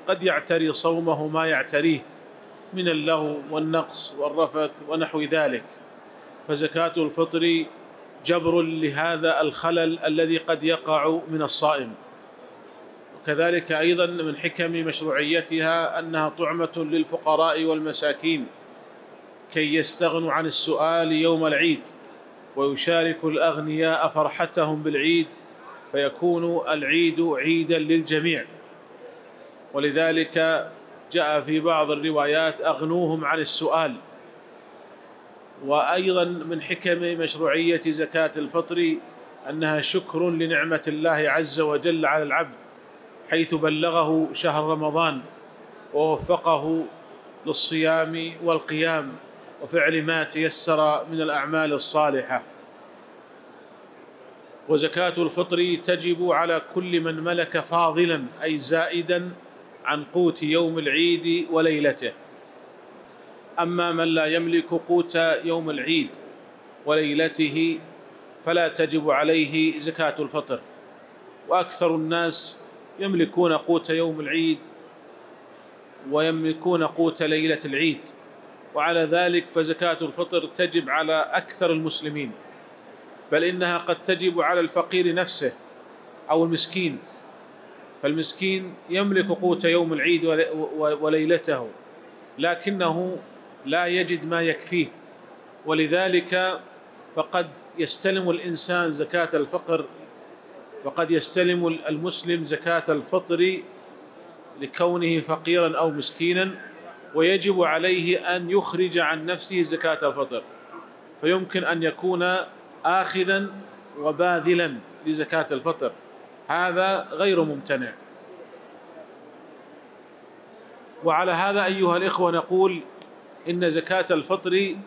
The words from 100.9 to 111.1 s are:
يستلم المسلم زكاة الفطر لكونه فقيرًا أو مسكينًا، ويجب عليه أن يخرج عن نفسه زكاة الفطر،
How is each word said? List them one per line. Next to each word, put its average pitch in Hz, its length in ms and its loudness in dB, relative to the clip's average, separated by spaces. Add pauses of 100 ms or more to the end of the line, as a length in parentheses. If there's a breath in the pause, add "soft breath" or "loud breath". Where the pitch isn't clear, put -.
يستلم 170 680 2 (100)
المسلم 170 560 -4
زكاة 160 440 -2
الفطر 175 720 0 (1000)
لكونه 170 600 0
فقيرًا 160 580 0
أو 160 120 2
مسكينًا، 175 800 -2 (440)
ويجب 185 480 4
عليه 175 760 2
أن 175 140 -6
يخرج 180 480 0
عن 156 280 0
نفسه 180 360 -2
زكاة 156 460 0
الفطر، 131 340 -2 (800)